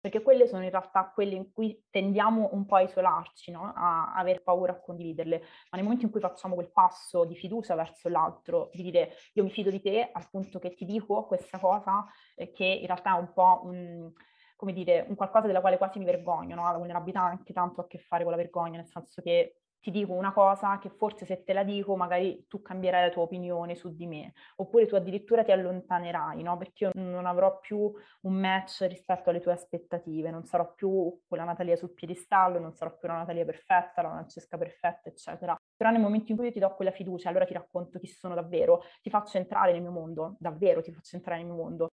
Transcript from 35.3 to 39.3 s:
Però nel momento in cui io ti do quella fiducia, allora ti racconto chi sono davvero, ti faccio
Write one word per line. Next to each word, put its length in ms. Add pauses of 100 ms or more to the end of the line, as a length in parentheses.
Però 140
nel 100
momento 300
in 60
cui 100
io 60
ti 80
do 160
quella 160
fiducia, 360
allora 160
ti 80
racconto 460
chi 80
sono 300
davvero, 460 (180)
ti 100
faccio 280